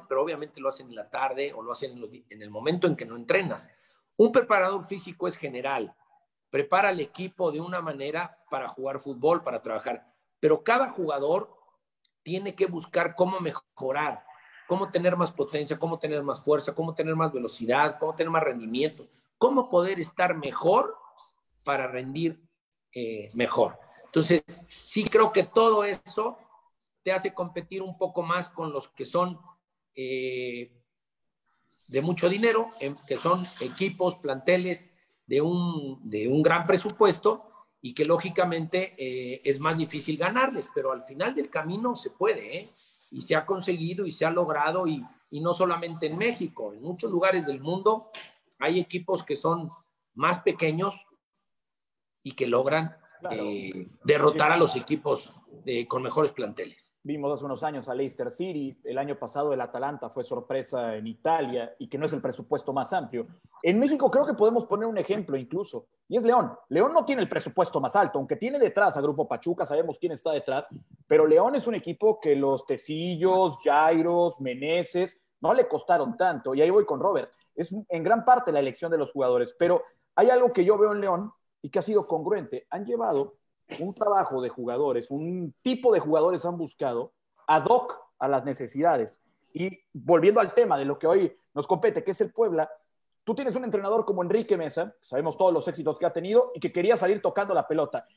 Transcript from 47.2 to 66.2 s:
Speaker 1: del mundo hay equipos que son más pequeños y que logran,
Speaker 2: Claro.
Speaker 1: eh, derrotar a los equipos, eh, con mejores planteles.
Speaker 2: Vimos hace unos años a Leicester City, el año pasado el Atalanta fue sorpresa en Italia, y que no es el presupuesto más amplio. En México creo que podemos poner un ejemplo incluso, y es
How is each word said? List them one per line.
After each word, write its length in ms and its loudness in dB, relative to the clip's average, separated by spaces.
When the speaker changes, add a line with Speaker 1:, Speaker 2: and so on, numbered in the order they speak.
Speaker 1:
del 140 -4
mundo 500 0
hay 200 0
equipos 440 -4
que 120 -6
son 340 -2
más 260 0
pequeños 680 -2
y 100 -12
que 140 -2
logran, 480 2
Speaker 2:
Claro. 240 -6
Speaker 1:
eh, 440 -8
derrotar 480 4
a 60 4
los 180 4
equipos, 560 -4
eh, 220 -4
con 140 -4
mejores 300 0
planteles. 720 -10
Speaker 2:
Vimos 280 -4
hace 140 -6
unos 180 -8
años 240 -6
a 60 -6
Leicester 380 -4
City, 520 -8
el 140 -8
año 200 -4
pasado 360 -4
el 80 -2
Atalanta 480 -8
fue 140 -6
sorpresa 720 -6
en 100 -8
Italia, 720 -2
y 100 -12
que 120 -8
no 80 -2
es 60 -8
el 80 -4
presupuesto 520 -4
más 200 -4
amplio. 340 -4
En 180 4
México 300 2
creo 160 4
que 80 -2
podemos 320 4
poner 220 -2
un 100 -4
ejemplo 400 -2
incluso, 500 -8
y 100 0
es 60 2